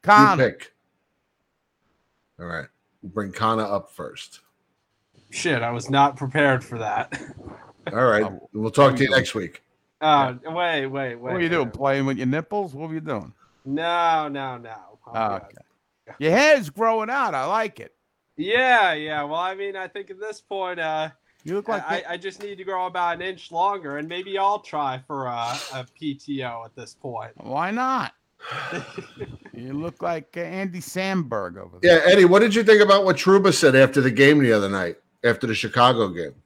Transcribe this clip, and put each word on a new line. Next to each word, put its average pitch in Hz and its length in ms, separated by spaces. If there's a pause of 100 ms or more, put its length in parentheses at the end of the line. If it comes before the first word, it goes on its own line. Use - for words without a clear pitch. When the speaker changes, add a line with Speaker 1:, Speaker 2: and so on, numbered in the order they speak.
Speaker 1:
Kana. 202 400
Speaker 2:
You 110 80
pick. - 220 (1700)
All 87 60
right, 80 200 (360)
we'll 92 100
bring 101 200
Kana 110 320
up 101 260
first. - 500 (880)
Speaker 3:
Shit, 143 320
I 117 100
was 117 180
not 139 260
prepared 135 480
for 117 140
that. 107 420 (360)
<laughs> - 360
Speaker 2:
All 120 120
right, 110 200
Speaker 1:
Oh, 95 300
Speaker 2:
we'll 110 160
talk 135 260
to 131 60
you 135 80
Speaker 1:
yeah. 135 60
Speaker 2:
next - 180
week. 92 280 (380)
Speaker 3:
Uh, 143 420
Speaker 1:
Yeah. 160 120
Speaker 3:
wait, 165 320
wait, - 0
wait, 135 300
Speaker 1:
What 123 180
were 185 60
you 170 100
doing? 160 160
Speaker 3:
wait. 113 80
Speaker 1:
Playing 135 320
with 135 100
your 127 120
nipples? 165 460
What 156 140
were 160 60
you 160 60
doing? 117 320 (340)
Speaker 3:
No, 160 600
no, 135 280
no. 113 200 (360)
I'm 110 200
Speaker 1:
Oh, 95 60
Speaker 3:
good. 90 80 (640)
Speaker 1:
okay. - 120
Your 156 100
hair's 254 400
growing 220 400
out. 247 240
I 131 120
like 214 340
it. - 120 (460)
Speaker 3:
Yeah, 220 540
yeah. 151 320
Well, 156 160
I 185 140
mean, 196 220
I 185 120
think 196 220
at 190 100
this 214 220
point, 185 360
uh, 156 300 (340)
Speaker 1:
You 160 120
look 202 140
like 202 200
Speaker 3:
I, 175 140
Speaker 1:
that. 165 80
Speaker 3:
I 175 80
just 190 240
need 202 160
to 185 60
grow 185 200
about 175 300
an 175 80
inch 185 280
longer, 170 460
and 151 100
maybe 185 300
I'll 196 220
try 139 480
for 139 220
a, 120 300 (140)
a 127 140 (120)
P 151 140
T 139 320
O 117 220
at - 100
this 120 180
point. 117 420
Speaker 1:
Why 147 340
not? 247 420 (380)
Speaker 3:
<laughs> - 320 (720)
Speaker 1:
You 127 180
look 160 300
like, 170 340
uh, 170 40
Andy 180 400
Samberg 143 760
over 90 240
there. 170 240
Speaker 2:
Yeah, 180 80
Eddie, 196 140
what 190 140
did 214 140
you 226 80
think 208 200
about 196 240
what 180 100
Trouba 190 380
said 139 200
after 135 280
the 127 80
game 139 300
the 120 120
other 101 160
night, 92 280 (280)
after 120 220
the 110 80
Chicago 117 560
game? 82 240 (120)